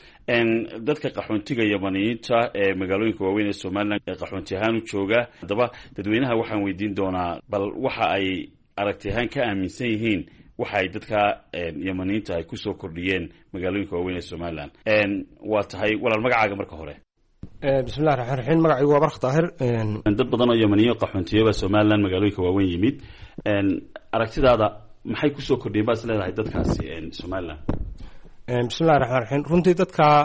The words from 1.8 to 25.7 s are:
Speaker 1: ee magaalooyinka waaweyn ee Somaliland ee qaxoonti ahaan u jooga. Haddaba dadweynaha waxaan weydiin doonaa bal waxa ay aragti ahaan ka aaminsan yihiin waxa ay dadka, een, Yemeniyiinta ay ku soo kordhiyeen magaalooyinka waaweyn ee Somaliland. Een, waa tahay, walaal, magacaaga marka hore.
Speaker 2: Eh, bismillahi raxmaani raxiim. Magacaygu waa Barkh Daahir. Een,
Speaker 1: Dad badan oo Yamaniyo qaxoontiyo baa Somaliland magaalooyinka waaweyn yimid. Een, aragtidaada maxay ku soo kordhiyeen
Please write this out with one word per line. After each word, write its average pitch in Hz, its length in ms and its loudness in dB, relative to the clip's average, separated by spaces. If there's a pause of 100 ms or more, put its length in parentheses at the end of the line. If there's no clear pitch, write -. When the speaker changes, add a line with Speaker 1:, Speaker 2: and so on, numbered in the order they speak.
Speaker 1:
ee 98 180 2
magaalooyinka 98 500 -2
waaweyn 104 240 2
ee 101 60 -2
Somaliland 101 540 -2
ee 92 140 -6
qaxoonti 95 340 -8
ahaan 113 220 0
u 107 40 -2 (100)
jooga. 101 280 0 (220)
Haddaba 104 240 0 (300)
dadweynaha 113 400 0
waxaan 110 300 -2
weydiin 98 320 -4
doonaa 92 340 -2 (180)
bal 98 160 -2 (200)
waxa 113 240 0
ay 95 180 0 (480)
aragti 101 340 -4
ahaan 113 200 -2
ka 143 160 -6
aaminsan 98 420 -2
yihiin 107 340 0 (360)
waxa - 200 -4
ay 95 120 0
dadka, 104 300 -4 (340)
een, 82 220 -6 (120)
Yemeniyiinta 95 480 -4
ay 85 80 -4
ku 110 140 -12
soo 104 160 -6
kordhiyeen 87 560 -4 (240)
magaalooyinka 92 420 -4
waaweyn 90 220 -4
ee 85 40 -8
Somaliland. 82 500 -10 (140)
Een, 107 260 4 (340)
waa 104 180 0
tahay, 104 320 -2
walaal, 110 260 0
magacaaga 113 340 2
marka 101 200 -8
hore. 76 200 -12 (640)
Speaker 2:
Eh, 135 240 2
bismillahi 139 340 0
raxmaani 123 220 -4
raxiim. 151 220 2
Magacaygu 147 300 4
waa 143 80 6
Barkh 156 220 0
Daahir. 143 240 2 (100)
Een, 113 340 0 (260)
Speaker 1:
Dad 120 140 0
badan 123 220 2
oo 117 40 4
Yamaniyo 110 400 6
qaxoontiyo 101 480 0
baa 110 100 4
Somaliland 104 500 4
magaalooyinka 95 380 2
waaweyn 92 300 2
yimid. 107 240 2 (500)
Een, 101 220 2 (440)
aragtidaada 113 560 4 (360)
maxay 139 280 0
ku 139 100 -10
soo 131 160 0
kordhiyeen 107 300 0